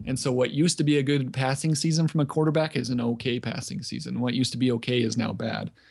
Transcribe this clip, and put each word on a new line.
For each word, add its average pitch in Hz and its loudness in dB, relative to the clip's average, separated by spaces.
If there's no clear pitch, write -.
And 131 -2
so 135 0
what 127 2
used 165 2
to 160 2
be 147 4
a 139 4
good 135 2
passing 139 0
season 160 2
from 160 0
a 147 4
quarterback 156 0
is 120 -2
an 123 0
okay 120 -2
passing - -6
season. 120 -6
What 120 -2
used 127 0
to 123 -8
be 123 2
okay 120 0
is 113 0
now 110 0
bad. 110 -6